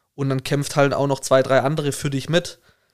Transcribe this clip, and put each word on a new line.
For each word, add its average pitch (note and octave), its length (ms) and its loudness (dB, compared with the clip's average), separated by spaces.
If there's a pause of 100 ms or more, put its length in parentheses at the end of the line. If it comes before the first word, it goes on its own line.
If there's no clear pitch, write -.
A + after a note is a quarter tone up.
(160)
Und C3+ 140 -2
dann C3+ 140 -2
kämpft C#3+ 320 -4
halt C#3 180 4
auch C#3 140 0
noch C3+ 140 0
zwei, C3+ 220 4
drei C3 180 2
andere D3 300 -2
für - 180 -4
dich C#3 200 -6
mit. F3 300 -2 (340)